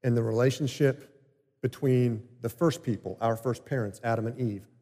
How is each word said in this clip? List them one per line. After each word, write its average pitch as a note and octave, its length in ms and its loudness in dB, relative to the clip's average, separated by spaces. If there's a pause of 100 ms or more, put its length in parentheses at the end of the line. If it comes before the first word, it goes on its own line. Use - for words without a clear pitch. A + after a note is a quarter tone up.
and A#2+ 160 2
the A#2 60 2
relationship C3 960 0 (400)
between B2 640 0 (140)
the - 80 -2
first - 320 0
people, G2 400 -4
our A2+ 140 2
first A#2 300 -4
parents, A2 380 -4
Adam A2+ 220 0
and B2 140 -8
Eve, G#2 280 -4 (140)